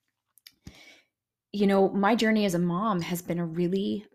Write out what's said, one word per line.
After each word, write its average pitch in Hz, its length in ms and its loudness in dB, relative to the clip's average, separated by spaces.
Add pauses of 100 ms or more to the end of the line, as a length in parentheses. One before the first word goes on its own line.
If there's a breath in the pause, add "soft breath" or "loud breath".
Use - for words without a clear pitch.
(1500 loud breath)
you 202 140 2
know, 196 240 4
my 202 240 2
journey 220 300 2
as 185 100 0
a 175 60 0
mom 180 400 -2
has 170 200 -6
been 175 200 -4
a 170 60 -4
really 190 680 -2